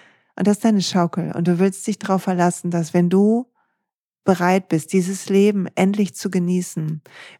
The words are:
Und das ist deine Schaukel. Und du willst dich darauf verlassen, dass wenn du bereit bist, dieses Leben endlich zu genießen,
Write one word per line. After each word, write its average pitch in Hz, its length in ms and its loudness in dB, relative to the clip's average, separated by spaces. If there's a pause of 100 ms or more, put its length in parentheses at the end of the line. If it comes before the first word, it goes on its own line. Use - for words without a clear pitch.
(360)
Und 190 100 0
das 202 100 2
ist - 80 -4
deine 214 180 2
Schaukel. 175 500 -2
Und 170 140 -4
du 175 120 2
willst 190 280 -2
dich 208 120 -4
darauf 190 240 -2
verlassen, 175 480 -2
dass 170 240 -4
wenn 175 160 2
du 214 360 2 (800)
bereit 185 440 2
bist, - 240 -2
dieses 190 360 -2
Leben 202 460 2
endlich 202 400 0
zu - 160 -8
genießen, 175 720 -4 (380)